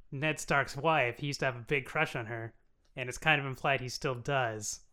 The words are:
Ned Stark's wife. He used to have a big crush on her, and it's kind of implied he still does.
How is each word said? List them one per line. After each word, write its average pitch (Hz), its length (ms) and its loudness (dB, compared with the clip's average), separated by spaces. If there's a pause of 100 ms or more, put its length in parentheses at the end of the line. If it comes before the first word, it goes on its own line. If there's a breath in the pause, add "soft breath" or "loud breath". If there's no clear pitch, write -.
(140)
Ned 151 260 0
Stark's 139 380 2
wife. 139 420 2
He 147 80 -4
used 143 140 -2
to 147 60 2
have 123 100 -2
a 117 100 -12
big 139 180 0
crush 156 300 0
on 120 120 -4
her, 113 260 -6 (420)
and 127 140 -6
it's - 80 -8
kind 151 240 4
of 139 40 -4
implied 135 360 0
he 127 80 -6
still - 260 -2
does. 117 640 -2 (140)